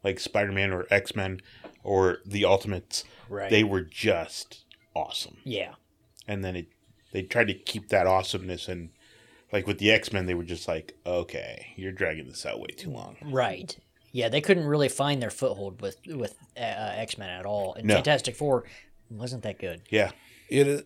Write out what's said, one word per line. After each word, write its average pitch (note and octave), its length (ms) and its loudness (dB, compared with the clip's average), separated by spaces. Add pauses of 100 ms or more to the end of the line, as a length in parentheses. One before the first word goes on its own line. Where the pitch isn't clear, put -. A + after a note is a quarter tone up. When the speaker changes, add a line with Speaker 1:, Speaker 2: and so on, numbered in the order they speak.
Speaker 1:
like F#2+ 160 0
Spider-Man G2 540 0
or F2+ 160 -4
X-Men F#2+ 520 0 (420)
or F#2+ 420 4
the G2+ 180 0
Ultimates, G2 600 2 (260)
Speaker 2:
Right. G2+ 200 -6
Speaker 1:
they G#2+ 140 8
were G2 180 2
just - 800 -2 (320)
awesome. - 480 -6
Speaker 2:
Yeah. G2 320 -6 (520)
Speaker 1:
And G2+ 160 -4
then F#2 120 -4
it, F2 120 -6 (440)
they G2 120 -4
tried A2+ 240 2
to G2+ 80 -2
keep - 340 -8
that F#2 180 4
awesomeness, F#2 600 0
and, E2+ 220 -8 (640)
like, G2 160 0
with G2+ 100 0
the G#2 140 4
X-Men, G2+ 340 2
they F2+ 100 0
were F2 80 -4
just E2+ 240 -8
like, D#2+ 280 -6 (100)
"Okay, - 720 -4
you're F#2+ 160 -8
dragging D#2+ 360 -4
this - 180 -14
out A1 140 -6
way - 160 -10
too F3 160 -12
long." - 320 -12
Speaker 2:
Right. A#2+ 540 -4 (340)
Yeah, A#2 180 -2
they C#3+ 120 2
couldn't F3+ 240 4
really C#3+ 240 4
find C#3 320 0
their A2 80 -2
foothold G2+ 520 -4
with, G2 160 -6 (100)
with, C3+ 280 -6 (220)
uh, - 40 -8 (340)
X-Men G#2+ 340 -8
at F#2 160 -10
all. G2+ 300 -2
And A2 120 -8
Speaker 1:
No. G#2 80 8
Speaker 2:
Fantastic C3+ 400 2
Four C3+ 280 0 (460)
wasn't A#2 340 -10
that G#2 160 -8
good. E2+ 300 -8
Speaker 1:
Yeah. G#2 220 4 (380)
Speaker 3:
It C#3 180 6
is, C#3+ 180 0